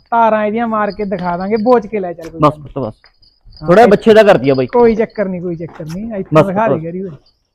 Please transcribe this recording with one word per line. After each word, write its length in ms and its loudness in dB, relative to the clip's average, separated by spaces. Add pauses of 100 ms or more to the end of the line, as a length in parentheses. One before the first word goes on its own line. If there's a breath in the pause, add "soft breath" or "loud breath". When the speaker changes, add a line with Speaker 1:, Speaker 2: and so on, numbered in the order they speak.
(100)
Speaker 1:
ਧਾਰਾਂ 340 0
ਇਹਦੀਆਂ 240 -4
ਮਾਰ 220 -4
ਕੇ 140 -8
ਦਿਖਾ 320 -6
ਦਾਂਗੇ। 260 -4
ਬੋਚ 240 2
ਕੇ 140 -6
ਲੈ 120 -6
ਚੱਲ 180 -18
ਕੋਈ 100 -12
Speaker 2:
ਬਸ 140 2
Speaker 1:
ਗੱਲ 80 -20
Speaker 2:
ਪੁੱਤ 160 -14
ਬਸ। 160 -6
Speaker 1:
ਹਾਂ, 720 -20
Speaker 2:
ਥੋੜਾ 160 6
Speaker 1:
ਇੱਥੇ 80 6
Speaker 2:
ਬੱਚੇ 240 4
ਦਾ 80 6
ਕਰਦੀ 280 4
ਆ 40 2
ਬਾਈ। 120 0
Speaker 1:
ਕੋਈ 280 2
ਚੱਕਰ 340 -4
ਨਹੀਂ, 140 -8
ਕੋਈ 140 -6
ਚੱਕਰ 280 -14
ਨਹੀਂ। 300 -12
ਇੱਥੇ 220 -2
Speaker 2:
ਬਸ 100 6
Speaker 1:
ਦਿਖਾ 220 -2
ਦੇ 60 0
Speaker 2:
ਬਸ। 80 -4
Speaker 1:
ਗਰੀ 200 -10
ਹੋਏ। 80 -12 (440)